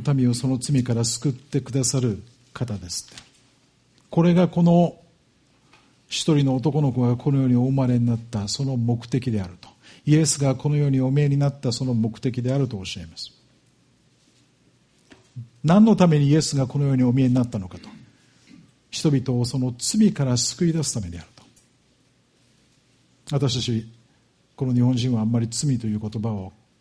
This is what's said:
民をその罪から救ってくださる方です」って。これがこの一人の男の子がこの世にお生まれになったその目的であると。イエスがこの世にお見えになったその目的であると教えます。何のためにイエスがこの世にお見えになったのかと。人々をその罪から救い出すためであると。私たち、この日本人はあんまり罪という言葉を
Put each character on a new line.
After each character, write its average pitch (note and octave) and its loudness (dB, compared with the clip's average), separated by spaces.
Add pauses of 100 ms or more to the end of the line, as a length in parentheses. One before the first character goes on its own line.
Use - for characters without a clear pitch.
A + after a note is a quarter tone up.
(140)
民 B2+ 2
を A#2+ 0
そ B2+ -4
の C3 0
罪 C3 0
か B2 -2
ら A#2 0
救 - -4
っ C3+ 0
て - -6
く C3 -8
だ C3+ 0
さ C3+ -2
る A2 -2 (320)
方 A#2 -6
で F2 -14
す」 - -12
っ - -20
て。 - -20 (880)
こ E3+ 2
れ E3+ 4
が F3+ 4
こ F3 -2
の E3+ 4 (1080)
一 - 0
人 C#3+ 4
の C3 2
男 C#3 0
の C#3 2
子 B2+ -2
が A#2+ 2
こ C#3+ -2
の C#3 2
世 C3 2
に B2 4
お B2 4
生 C3 0
ま C3+ 0
れ B2 2
に A#2+ 2
な A#2+ 0
っ - -14
た G#2 -8
そ C#3 -6
の C3+ -4
目 A#2+ -2
的 C3 -2
で G#2+ -2
あ F2+ -8
る F2 -20
と。 - -20 (380)
イ D3 4
エ D#3 4
ス D3 -4
が C#3 2
こ D3 -4
の D3 0
世 D3 2
に C3 2
お C3 0
見 C#3+ 2
え C#3+ 2
に C#3 0
な C#3+ 2
っ C#3 -6
た B2+ -4
そ B2 -6
の B2+ -2
目 A2 -2
的 A#2+ -4
で B2+ -2
あ C#3 0
る C#3 0
と G2+ -10
教 F#2 -12
え E2+ -16
ま D#2+ -20
す。 - -16 (2250)
何 G#3 6
の A3 6
た F3+ 6
め D#3 6
に C#3+ 4
イ C#3+ 4
エ D#3+ 4
ス - -4
が C3+ 0
こ B2 -6
の C#3+ 0
世 C#3 2
に B2+ 2
お B2 4
見 C3 2
え B2+ 4
に B2 2
な B2+ 2
っ A#2+ -4
た A#2 -6
の F#2 -8
か - -18
と。 - -20 (1040)
人 - -2
々 B2+ 0
を A#2+ -2
そ B2+ -6
の B2+ -2
罪 G#3+ 2
か D3 -2
ら B2 2
救 - -2
い E3 2
出 D#3+ -2
す - -4
た B2 -6
め F2+ -8
で E2+ -12
あ D#2+ -14
る - -20
と。 - -20 (1900)
私 C3+ 0
た B2+ -4
ち、 A2+ -4 (640)
こ C3+ -6
の B2+ -2
日 B2 2
本 B2 2
人 B2+ -2
は A2+ 0
あ - 0
ん A2 0
ま A#2 0
り A#2 -2
罪 C3 -2
と A2+ -8
い G#2+ -2
う G#2 -4
言 G#2+ -8 (120)
葉 A2+ -4
を F#2+ -8 (280)